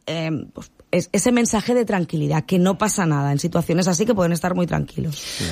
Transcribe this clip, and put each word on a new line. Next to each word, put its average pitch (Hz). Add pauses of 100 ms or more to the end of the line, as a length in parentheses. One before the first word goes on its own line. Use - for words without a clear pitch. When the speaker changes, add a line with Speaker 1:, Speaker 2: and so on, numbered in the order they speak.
Speaker 1:
eh, 160 (220)
pues, - (220)
es-, 175
ese 226
mensaje 233
de 247
tranquilidad, 156
que 180
no 185
pasa 208
nada 143
en 139
situaciones 170
así, 185
que 233
pueden 180
estar 175
muy 175
tranquilos. 151
Speaker 2:
Sí. -